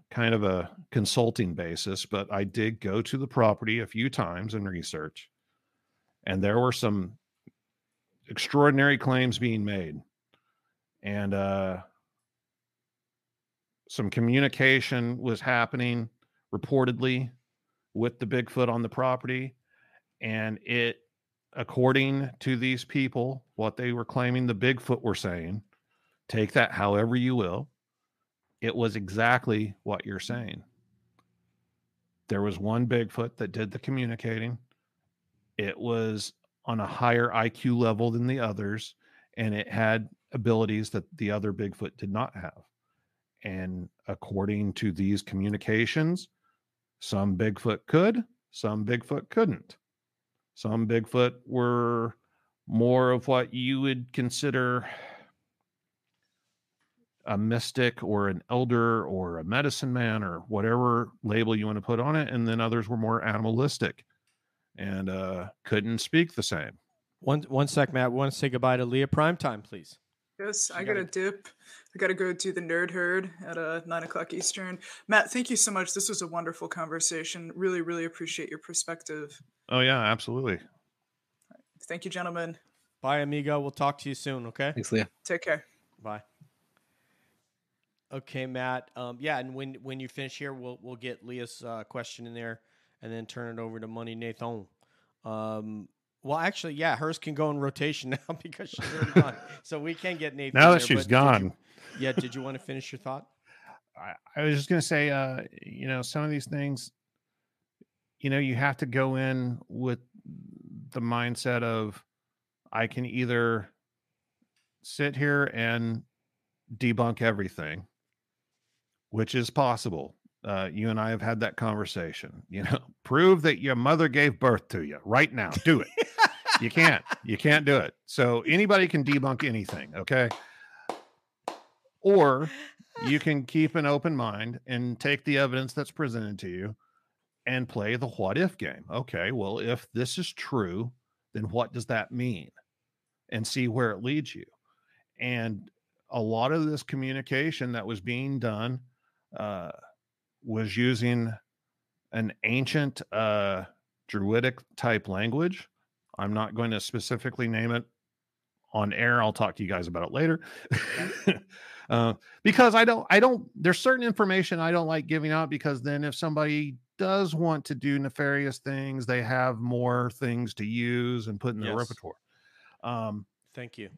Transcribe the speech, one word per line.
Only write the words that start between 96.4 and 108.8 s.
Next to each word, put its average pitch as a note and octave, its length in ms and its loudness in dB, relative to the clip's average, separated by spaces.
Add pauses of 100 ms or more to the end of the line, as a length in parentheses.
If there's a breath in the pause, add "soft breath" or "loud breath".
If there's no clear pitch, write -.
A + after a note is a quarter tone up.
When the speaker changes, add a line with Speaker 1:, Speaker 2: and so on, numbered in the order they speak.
Speaker 2:
yeah, D#3 200 2
hers D#3 240 -2
can D#3 160 -8
go D3+ 160 2
in D3 80 -2
rotation C#3 500 -2
<laughs> C3+ 200 -4
now D#3+ 120 -6
because E3+ 280 -14
she's - 160 -10 (100)
already D#3+ 260 4
on. C#3 140 -2 (140)
Speaker 1:
<laughs> - 140 -20
Speaker 2:
So D#3+ 160 -8
we D#3+ 140 -6
can F3+ 220 -6
get D3+ 200 -6
Nathan C3+ 240 0
Speaker 1:
Now D#3+ 120 12
that E3+ 80 8
Speaker 2:
there, - 80 0
Speaker 1:
she's C#3 80 6
Speaker 2:
but G2 80 4
did F#2+ 60 -6
you B2 400 8
Speaker 1:
gone. - 40 -6 (460 loud breath)
Speaker 2:
Yeah, C3 140 0
did B2 200 -2
you C3+ 80 -8
wanna C3 180 -10
finish C3+ 340 -10
your C3 60 -14
thought? C3+ 280 -10 (380 loud breath)
Speaker 1:
<laughs> - 320 -20
I, F#2 160 -14 (260)
I D3 60 0
was D3+ 100 4
just C#3+ 140 -2
gonna E3+ 120 4
say, D3 280 0
uh, C3+ 320 -2 (200)
you - 280 -10
know, C3 120 -2
some D3 220 -4
of D3+ 60 -2
these D3 160 -4
things, C#3+ 460 -6 (1300)
you C#3 100 -4
know, C3+ 100 2
you C3+ 160 0
have C3+ 220 0
to - 80 -4